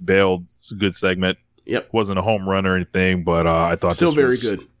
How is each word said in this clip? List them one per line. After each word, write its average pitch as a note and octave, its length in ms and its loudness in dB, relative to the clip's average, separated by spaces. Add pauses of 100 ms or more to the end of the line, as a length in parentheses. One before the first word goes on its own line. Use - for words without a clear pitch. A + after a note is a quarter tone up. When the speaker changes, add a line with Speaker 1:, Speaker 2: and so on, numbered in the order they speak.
Speaker 1:
bailed. F#2 420 2 (120)
It's - 120 -16
a G#2+ 60 -12
good G2 180 -2
segment. F#2 420 -2 (280)
Speaker 2:
Yep. - 280 -4
Speaker 1:
Wasn't G2+ 260 0
a F2+ 40 -2
home G2 260 -2
run F#2+ 160 0
or F#2 120 2
anything, F#2 480 0
but, E2 220 2
uh, E2 180 2
I E2+ 120 0
thought F2 180 0
Speaker 2:
Still E3+ 160 2
Speaker 1:
this D3+ 60 0
Speaker 2:
very C3+ 140 4
Speaker 1:
was B2 120 0
Speaker 2:
good. G#2 260 -6 (120)